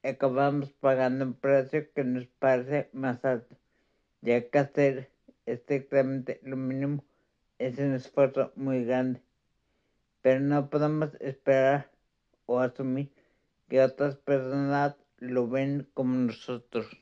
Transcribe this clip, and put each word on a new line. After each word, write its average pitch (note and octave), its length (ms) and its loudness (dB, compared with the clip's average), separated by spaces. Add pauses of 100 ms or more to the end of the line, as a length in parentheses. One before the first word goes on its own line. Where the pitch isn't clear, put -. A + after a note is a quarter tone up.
acabamos C#3 680 0
pagando C3 520 0
un B2+ 80 -6
precio C#3 600 0
que C#3+ 100 -2
nos B2+ 240 -4
parece C3 680 0
más C3 320 -4
alto, B2 320 -2 (640)
ya A#2+ 280 0
que C#3+ 100 2
hacer C#3 520 0 (340)
estrictamente C3+ 960 -2
lo C3 120 -10
mínimo C3+ 480 -4 (580)
es B2+ 160 -4
un C#3 160 0
esfuerzo C3 640 0
muy C3 300 -2
grande, B2+ 360 0 (1000)
pero C3 180 4
no C#3+ 320 0
podemos D3+ 480 0
esperar C3+ 720 2 (560)
o B2 120 0
asumir C3 520 -4 (580)
que C3 120 4
otras C3+ 340 2
personas C#3 800 0 (220)
lo B2 300 -2
ven C3+ 460 -2
como B2+ 220 0
nosotros. A#2+ 720 -4 (140)